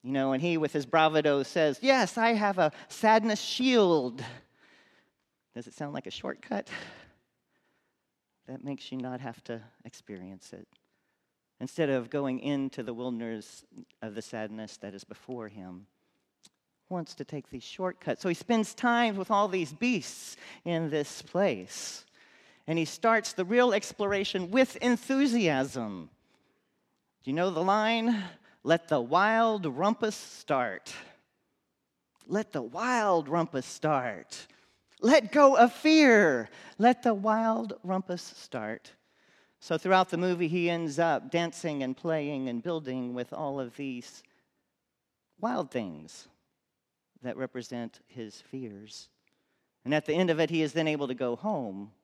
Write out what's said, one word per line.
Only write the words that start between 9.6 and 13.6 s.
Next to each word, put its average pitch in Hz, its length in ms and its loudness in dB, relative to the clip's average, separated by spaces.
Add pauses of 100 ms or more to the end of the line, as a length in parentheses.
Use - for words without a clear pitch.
experience 95 680 -18
it. 95 120 -20 (920)
Instead 139 300 -2
of 123 180 0
going 135 320 -4
into 135 420 -4
the 117 120 -8
wilderness 117 720 -8 (340)